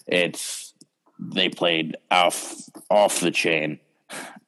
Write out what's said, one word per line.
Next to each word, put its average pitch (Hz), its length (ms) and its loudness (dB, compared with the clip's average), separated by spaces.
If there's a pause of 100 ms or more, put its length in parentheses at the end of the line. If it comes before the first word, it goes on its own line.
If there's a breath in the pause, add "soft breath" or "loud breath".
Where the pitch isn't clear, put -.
It's, - 680 -2 (460)
they 90 280 -2
played 82 480 -2 (140)
off, - 440 2 (340)
off 101 320 4
the 85 120 2
chain. 78 480 -2 (680 loud breath)